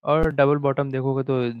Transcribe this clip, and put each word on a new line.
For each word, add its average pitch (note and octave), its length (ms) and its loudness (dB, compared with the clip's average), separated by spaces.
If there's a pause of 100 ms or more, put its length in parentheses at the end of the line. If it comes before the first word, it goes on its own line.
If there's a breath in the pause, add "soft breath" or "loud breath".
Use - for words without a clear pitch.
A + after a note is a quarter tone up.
और D#3 260 2
डबल C#3+ 260 2
बॉटम C#3 340 -2
देखोगे C3 320 -2
तो C3 180 0 (200)